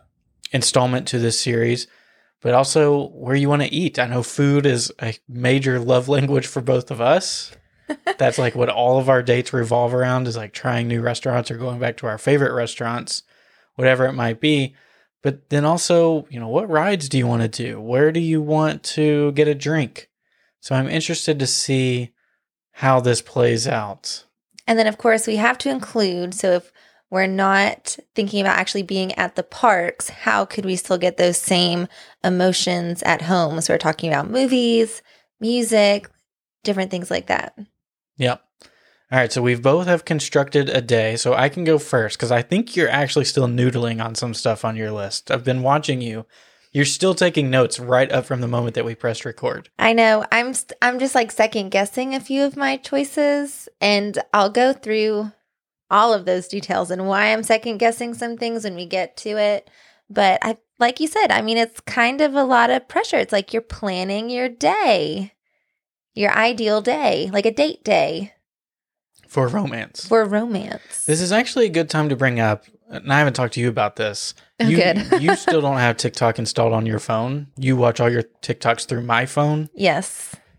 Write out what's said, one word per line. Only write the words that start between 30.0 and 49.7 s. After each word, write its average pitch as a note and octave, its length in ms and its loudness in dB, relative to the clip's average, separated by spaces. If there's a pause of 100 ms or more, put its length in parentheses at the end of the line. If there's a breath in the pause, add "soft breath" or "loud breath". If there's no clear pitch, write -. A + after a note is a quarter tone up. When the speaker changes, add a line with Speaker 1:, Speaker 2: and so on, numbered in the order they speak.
Speaker 2:
how G#3 340 0
could G3 220 -6
we F#3 100 -2
still F3+ 220 -2
get F3 180 0
those F3 220 2
same F3 500 0 (340 loud breath)
emotions F3+ 840 0
at D#3+ 180 0
home? D#3+ 400 0
So E3+ 120 0
we're E3 40 2
talking D#3+ 340 -2
about D3 180 -2
movies, A#3 720 2 (380 soft breath)
music, A3 680 2 (560)
different F#3+ 260 -2
things F#3 180 -8
like F#3 180 -4
that. - 300 -4 (600)
Speaker 1:
Yep. B2 260 -2 (640 soft breath)
All C3 100 2
right, A#2+ 120 0
so B2+ 100 -2
we've A#2+ 200 2
both D#3+ 260 4
have F3 160 2
constructed C#3 640 0
a C3 120 0
day, A2+ 340 2
so B2 180 0
I C3 140 4
can F3 160 -4
go D#3+ 160 4
first, A#2+ 400 -2
'cause A#2+ 120 0
I A#2+ 100 4
think G#3 340 -2
you're D#3 140 2
actually C#3 340 0
still C3+ 240 0
noodling A#2+ 560 0
on A2+ 120 -8
some A#2+ 180 -6
stuff A2+ 320 -2
on A2 100 -2
your A2 160 -6
list. G2+ 400 -6
I've B2 140 -2
been B2+ 160 0
watching C#3 400 0
you. A2+ 240 -8 (480 soft breath)
You're C#3+ 100 2
still F3+ 320 0
taking E3 340 2
notes B2+ 300 2
right B2+ 320 2
up C3 140 0
from B2 160 -4
the A#2 60 -4
moment A#2+ 280 -2
that A#2+ 80 -2
we A2+ 120 -6
pressed A2+ 280 -4
record. - 460 -6 (100)